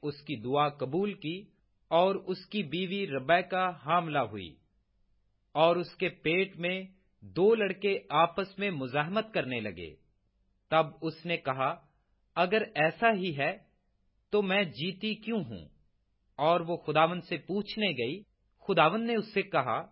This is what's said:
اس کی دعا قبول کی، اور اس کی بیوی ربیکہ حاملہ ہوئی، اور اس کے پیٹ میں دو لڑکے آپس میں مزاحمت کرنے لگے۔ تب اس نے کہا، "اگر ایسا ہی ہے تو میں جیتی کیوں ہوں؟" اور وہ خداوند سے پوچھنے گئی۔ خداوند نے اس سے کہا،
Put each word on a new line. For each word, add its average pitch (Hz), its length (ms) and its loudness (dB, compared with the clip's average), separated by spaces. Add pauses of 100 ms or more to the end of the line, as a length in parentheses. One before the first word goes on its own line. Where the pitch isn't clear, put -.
اس 147 180 -6
کی 143 140 -8
دعا 135 340 2
قبول 160 440 -2
کی، 185 300 -8 (440)
اور 180 280 4
اس 185 300 -6
کی 208 180 -4
بیوی 180 440 -4
ربیکہ 175 600 2 (160)
حاملہ 160 340 2
ہوئی، 98 360 -4 (960)
اور 165 240 4
اس 175 200 -4
کے 180 140 -2
پیٹ 185 480 -2
میں 180 260 -4 (380)
دو 202 340 4
لڑکے 196 440 0 (100)
آپس 170 500 2
میں 202 120 -2
مزاحمت 151 600 -2
کرنے 127 260 -2
لگے۔ 85 360 -8 (720)
تب 160 160 4 (160)
اس 160 240 -8
نے 170 120 -2
کہا، 135 380 -2 (600)
"اگر 190 280 2 (120)
ایسا 165 380 2
ہی 180 240 -2
ہے 156 200 -2 (720)
تو 208 120 2
میں 196 220 0
جیتی 190 520 -6
کیوں 220 280 -4
ہوں؟" 98 240 -12 (680)
اور 165 220 2
وہ 165 180 -2
خداوند 165 520 2
سے 165 80 -4
پوچھنے 202 500 -4
گئی۔ 143 340 -4 (460)
خداوند 175 380 4
نے 233 100 0
اس 208 180 -2
سے - 80 0
کہا، 131 500 0